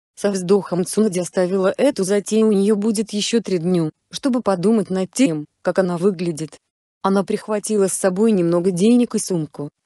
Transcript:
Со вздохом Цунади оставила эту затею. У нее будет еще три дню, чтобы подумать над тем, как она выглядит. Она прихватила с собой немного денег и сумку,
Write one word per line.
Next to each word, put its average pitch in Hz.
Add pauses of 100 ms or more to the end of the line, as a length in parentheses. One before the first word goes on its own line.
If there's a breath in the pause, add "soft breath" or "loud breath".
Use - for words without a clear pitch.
(160)
Со 202
вздохом 185
Цунади 202
оставила 185
эту 240
затею. 208
У 220
нее 202
будет 208
еще 208
три 190
дню, 165 (200)
чтобы 254
подумать 196
над 190
тем, 156 (160)
как 185
она 180
выглядит. 170 (440)
Она 196
прихватила 208
с 175
собой 196
немного 175
денег 226
и 214
сумку, 151 (160)